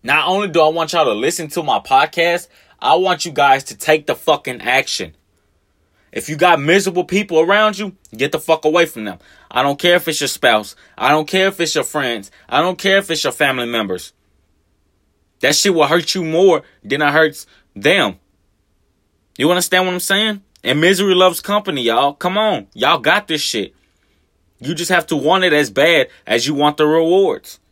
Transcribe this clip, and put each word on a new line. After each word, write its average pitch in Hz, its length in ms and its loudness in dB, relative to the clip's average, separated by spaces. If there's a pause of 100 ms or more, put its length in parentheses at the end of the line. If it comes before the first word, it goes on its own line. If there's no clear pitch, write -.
Not 143 240 0
only 196 200 0
do 165 140 2
I 156 80 6
want 160 240 -4
y'all 165 120 2
to 117 80 0
listen 151 360 -4
to 170 140 -6
my 120 160 0
podcast, 165 680 0 (320)
I 135 160 2
want 180 300 -2
you 170 60 -10
guys 139 340 2
to 113 120 -16
take 156 280 0
the 127 100 -2
fucking 131 460 -2
action. 113 540 -4 (960)
If - 180 -10
you 156 80 -6
got 165 240 4
miserable 175 420 0
people 180 380 0
around 202 360 2
you, 196 180 -10 (200)
get 135 160 -4
the 151 80 -6
fuck 160 240 0
away 160 220 2
from - 180 -12
them. 95 160 -10 (320)
I 127 120 0
don't 143 140 -2
care 175 180 2
if 170 120 -2
it's 151 140 -4
your 139 80 -4
spouse. 107 460 0 (220)
I 123 120 0
don't 156 180 2
care 190 200 0
if 196 120 -6
it's 165 160 -2
your - 80 0
friends. 120 480 -6 (160)
I 135 140 0
don't 180 160 0
care 196 200 2
if 196 140 -2
it's 151 120 -4
your 135 100 -2
family 127 320 -2
members. 107 480 -6 (1300)
That 143 140 0
shit 196 180 0
will 151 140 2
hurt 165 280 0
you 185 80 -4
more 165 400 4 (200)
than 143 180 -4
it 143 100 0
hurts 156 340 0 (300)
them. 127 440 0 (1160)
You 165 120 2
understand 180 360 0
what 180 80 -2
I'm 180 60 -4
saying? 202 420 -2 (220)
And 135 180 0
misery 185 320 2
loves 180 280 2
company, 196 420 -4
y'all. 120 300 2
Come 185 240 -4
on. 196 360 -2
Y'all 143 260 0
got 160 280 0
this 151 140 -4
shit. - 340 -6 (840)
You 139 140 -8
just 170 180 -6
have 175 160 0
to 160 100 -2
want 165 260 2
it 175 100 2
as 147 160 2
bad 139 380 2 (180)
as 120 220 -2
you 151 60 -4
want 147 240 0
the 151 100 2
rewards. 165 720 0 (120)